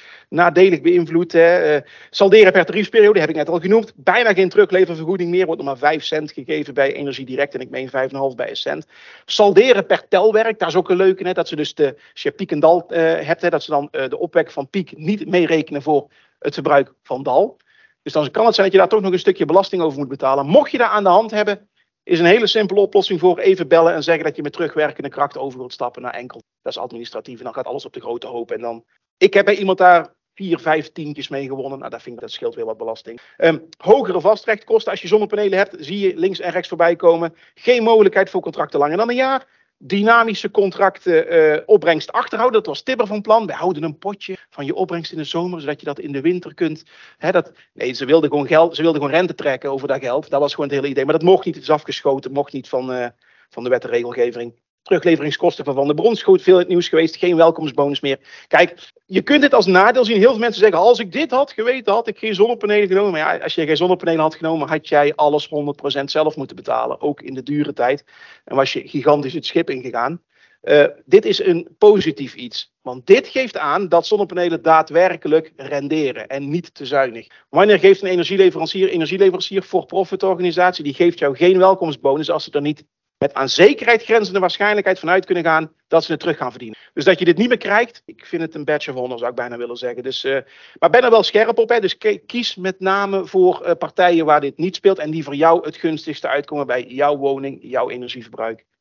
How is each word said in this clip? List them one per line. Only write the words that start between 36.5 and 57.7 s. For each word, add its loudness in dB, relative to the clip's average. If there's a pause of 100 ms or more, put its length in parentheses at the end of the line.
rechts -6
voorbij 0
komen. 2 (200)
Geen 2
mogelijkheid 4
voor -4
contracten -6
langer 0
dan 0
een -2
jaar. -2 (360)
Dynamische 2
contracten, 0
eh, 4
opbrengst 2
achterhouden. -2
Dat -2
was -10
Tibber -2
van -8
plan. 2
We -8
houden -4
een -8
potje -12 (140)
van -12
je -6
opbrengst -6
in -10
de -8
zomer, -6
zodat -8
je -16
dat -8
in -12
de -6
winter -4
kunt. -8 (320)
Hè, -4
dat, -2 (200)
nee, -6
ze -10
wilden 2
gewoon -2
geld, 2
ze -4
wilden 0
gewoon -4
rente -2
trekken -4
over -6
dat -2
geld. -6
Dat -2
was 0
gewoon -6
het -4
hele 0
idee. -2
Maar 0
dat -2
mocht 4
niet, -4
het -18
is -6
afgeschoten, -2
mocht -4
niet -12
van, -6
eh, -6 (400)
van -14
de -6
wet 0
en -12
regelgeving. -4 (280)
Terugleveringskosten 0
van -4
Van 0
der 0
Bron, 2
schoot 4
veel 6
in 6
het -2
nieuws 0
geweest. 0
Geen 0
welkomstbonus 2